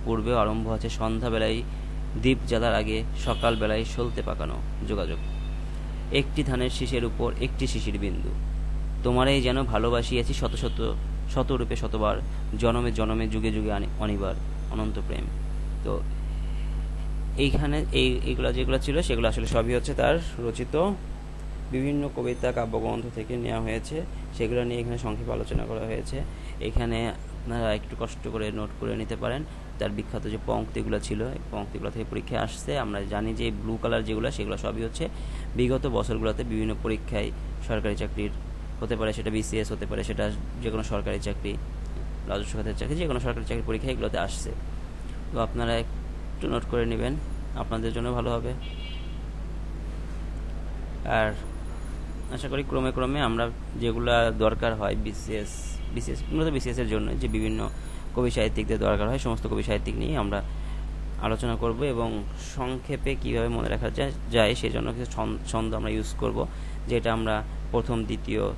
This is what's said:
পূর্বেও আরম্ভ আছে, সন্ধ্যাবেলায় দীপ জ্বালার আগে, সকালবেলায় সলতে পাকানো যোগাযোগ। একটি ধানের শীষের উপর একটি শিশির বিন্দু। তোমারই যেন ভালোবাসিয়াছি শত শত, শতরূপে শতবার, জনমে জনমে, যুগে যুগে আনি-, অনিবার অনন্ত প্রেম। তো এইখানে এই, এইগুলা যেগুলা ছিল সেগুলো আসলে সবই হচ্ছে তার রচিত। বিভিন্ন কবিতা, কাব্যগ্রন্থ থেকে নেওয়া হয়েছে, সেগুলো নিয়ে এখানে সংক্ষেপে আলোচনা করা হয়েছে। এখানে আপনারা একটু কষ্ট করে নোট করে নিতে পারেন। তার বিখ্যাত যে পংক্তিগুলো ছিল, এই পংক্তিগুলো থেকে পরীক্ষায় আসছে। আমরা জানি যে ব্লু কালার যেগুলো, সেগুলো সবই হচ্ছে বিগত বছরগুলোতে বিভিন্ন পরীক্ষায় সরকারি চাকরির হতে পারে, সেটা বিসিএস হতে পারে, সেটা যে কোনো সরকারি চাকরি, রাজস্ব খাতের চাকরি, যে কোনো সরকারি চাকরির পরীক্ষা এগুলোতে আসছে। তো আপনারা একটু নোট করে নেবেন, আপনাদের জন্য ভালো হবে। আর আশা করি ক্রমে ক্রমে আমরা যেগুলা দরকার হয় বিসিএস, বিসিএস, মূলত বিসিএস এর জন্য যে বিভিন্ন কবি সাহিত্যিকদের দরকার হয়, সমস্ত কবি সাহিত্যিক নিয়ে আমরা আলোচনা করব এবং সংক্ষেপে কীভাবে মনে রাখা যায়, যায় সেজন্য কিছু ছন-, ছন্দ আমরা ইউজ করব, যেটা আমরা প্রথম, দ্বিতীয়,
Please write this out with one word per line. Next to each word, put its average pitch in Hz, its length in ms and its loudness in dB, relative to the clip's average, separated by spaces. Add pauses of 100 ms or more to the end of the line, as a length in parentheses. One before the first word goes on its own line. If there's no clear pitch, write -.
পূর্বেও 113 320 2
আরম্ভ 110 340 4
আছে, 110 180 0
সন্ধ্যাবেলায় 113 720 2 (600)
দীপ 127 160 6 (100)
জ্বালার 113 260 4
আগে, 110 280 2 (220)
সকালবেলায় 113 600 4
সলতে 120 380 -2
পাকানো 80 320 -2 (340)
যোগাযোগ। 87 300 0 (960)
একটি 139 300 2
ধানের 127 280 2
শীষের 120 340 2
উপর 117 360 2
একটি 131 260 0
শিশির 107 320 0
বিন্দু। 98 300 0 (760)
তোমারই 127 380 6
যেন 127 200 4
ভালোবাসিয়াছি 117 720 4
শত 113 220 2
শত, 113 380 0 (400)
শতরূপে 123 420 2
শতবার, 107 400 2 (420)
জনমে 117 340 4
জনমে, 110 360 2
যুগে 110 220 2
যুগে 107 220 2
আনি-, 101 160 0 (100)
অনিবার 101 360 2 (360)
অনন্ত 107 360 0
প্রেম। - 180 -2 (600)
তো 52 160 0 (1400)
এইখানে 147 560 4
এই, 127 320 6
এইগুলা 127 280 2
যেগুলা 127 260 4
ছিল 147 240 2
সেগুলো 117 260 4
আসলে 110 180 2
সবই 117 280 4
হচ্ছে 123 200 0
তার 123 240 6 (200)
রচিত। 123 520 0 (800)
বিভিন্ন 143 460 0
কবিতা, 123 360 0
কাব্যগ্রন্থ 113 520 0 (100)
থেকে 123 220 -4
নেওয়া 117 240 0
হয়েছে, 113 420 -2 (340)
সেগুলো 120 280 2
নিয়ে 120 160 0
এখানে 120 180 -2
সংক্ষেপে 117 340 -2
আলোচনা 113 320 0
করা 113 160 -4
হয়েছে। 113 420 -4 (380)
এখানে 113 480 2
আপনারা 117 680 -2
একটু - 260 -4
কষ্ট - 280 -4
করে 107 240 -2
নোট 107 180 -4 (100)
করে 110 160 -2
নিতে 110 200 -4
পারেন। 120 260 0 (360)
তার 104 120 0
বিখ্যাত 104 360 -4
যে 110 200 -2
পংক্তিগুলো 110 540 0
ছিল, 110 280 -2
এই 139 100 -6 (120)
পংক্তিগুলো 101 400 -4
থেকে 113 200 -4
পরীক্ষায় 110 300 -2
আসছে। 139 380 -2
আমরা 104 220 -2 (100)
জানি 107 240 0
যে 117 160 0
ব্লু 110 320 -2
কালার 113 220 2
যেগুলো, 110 260 0
সেগুলো 104 260 -2
সবই 107 260 -2
হচ্ছে 117 260 -2 (480)
বিগত 127 300 4
বছরগুলোতে 110 580 2
বিভিন্ন 110 380 0
পরীক্ষায় 110 480 0 (380)
সরকারি 107 280 0
চাকরির 104 340 -2 (500)
হতে 117 160 0
পারে, 110 160 2
সেটা 107 180 -2
বিসিএস 107 420 0
হতে 104 140 -2
পারে, 104 180 -2
সেটা 104 260 0 (320)
যে 117 80 -2
কোনো 110 120 0
সরকারি 101 360 -2
চাকরি, 104 380 -2 (720)
রাজস্ব 101 280 -2
খাতের 107 200 -2
চাকরি, 127 200 -2
যে 175 100 0
কোনো 123 140 0
সরকারি 117 240 -2
চাকরির 117 220 -2
পরীক্ষা 113 240 0
এগুলোতে 107 280 -2
আসছে। 95 320 -2 (840)
তো 120 80 0
আপনারা 117 380 2
একটু - 680 -4
নোট 123 220 0
করে 120 160 4
নেবেন, 117 280 0 (400)
আপনাদের 113 380 0
জন্য 120 200 0
ভালো 120 180 0
হবে। 120 220 0 (2500)
আর 110 240 4 (1000)
আশা 131 140 -4
করি 135 140 0
ক্রমে 131 300 2
ক্রমে 127 280 2
আমরা 117 300 2 (300)
যেগুলা 117 580 4
দরকার 110 360 4
হয় 104 220 2
বিসিএস, 107 840 -2 (160)
বিসিএস, 123 280 -2 (100)
মূলত 160 200 4
বিসিএস 123 260 0
এর 120 100 2
জন্য 107 320 2
যে 123 80 2
বিভিন্ন 110 400 0 (460)
কবি 123 160 4
সাহিত্যিকদের 110 480 2
দরকার 101 300 4
হয়, 131 100 2
সমস্ত 123 280 0
কবি 107 160 0
সাহিত্যিক 104 340 0
নিয়ে 127 200 0
আমরা 101 260 2 (800)
আলোচনা 113 340 2
করব 113 260 0
এবং 117 400 0 (340)
সংক্ষেপে 131 640 -2
কীভাবে 117 260 2
মনে 117 200 0
রাখা 110 220 0
যায়, 139 220 0 (200)
যায় 113 220 8
সেজন্য 117 380 0
কিছু 120 200 -4
ছন-, 110 260 -2 (100)
ছন্দ 113 260 0
আমরা 110 160 0
ইউজ 110 280 0
করব, 113 280 0 (420)
যেটা 117 240 2
আমরা 110 300 2 (280)
প্রথম, 113 340 2
দ্বিতীয়, 107 360 -2 (180)